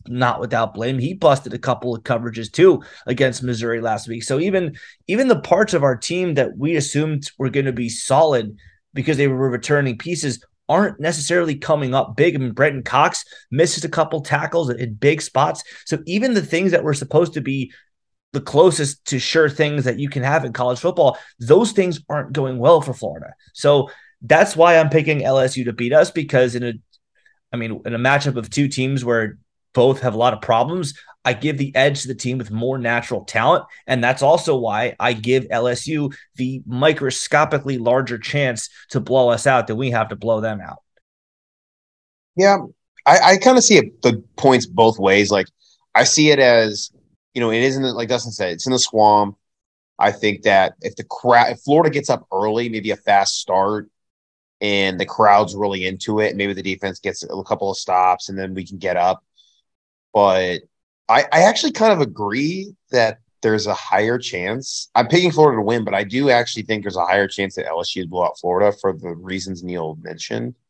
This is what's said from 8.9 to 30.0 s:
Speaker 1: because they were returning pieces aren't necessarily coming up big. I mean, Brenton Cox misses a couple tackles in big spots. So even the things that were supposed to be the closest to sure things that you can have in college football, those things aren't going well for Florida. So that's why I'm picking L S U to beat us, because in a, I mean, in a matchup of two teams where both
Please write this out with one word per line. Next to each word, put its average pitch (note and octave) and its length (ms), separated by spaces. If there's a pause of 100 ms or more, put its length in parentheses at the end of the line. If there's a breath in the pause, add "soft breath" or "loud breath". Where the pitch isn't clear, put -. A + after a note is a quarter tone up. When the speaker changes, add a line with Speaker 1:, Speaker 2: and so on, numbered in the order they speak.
Speaker 1:
because C#3 220
they C#3 100
were C3 240
returning B2+ 480
pieces D#3 460 (240)
aren't G3 320
necessarily E3 560
coming D3 360
up C3 240
big. D#3+ 200
I - 20
mean, B2+ 140
Brenton C3+ 320
Cox D3+ 400 (260 loud breath)
misses D#3+ 340
a E3 40
couple D#3 320
tackles D3+ 500
in A#2+ 240
big D3 260
spots. - 440 (200 loud breath)
So D#3 220
even G#3+ 260
the G#3 80
things E3+ 300
that E3+ 140
were D3+ 100
supposed D#3+ 400
to D3+ 60
be C3+ 320 (600 soft breath)
the C#3 80
closest D3 680
to C3+ 120
sure D#3 320
things D3 340
that A#2 140
you C#3 100
can C#3 140
have C#3 220
in B2 80
college B2 260
football, E3+ 400 (220 loud breath)
those E3 320
things F3+ 360
aren't C#3 240
going C3+ 260
well D3+ 220
for C#3 140
Florida. D#2+ 400 (180)
So C#3+ 380 (320 loud breath)
that's D#3 320
why E3 240
I'm D#3 100
picking D3 360
L C3+ 160
S C3 160
U B2+ 80
to A#2 80
beat A#2+ 200
us, D#3+ 200
because C3 420
in B2 80
a, A#2+ 100 (800)
I A#2+ 60
mean, A2+ 260
in A#2 100
a A2+ 40
matchup C#3 380
of A2 120
two C#3+ 200
teams C3 360
where A2+ 320 (380)
both B2+ 260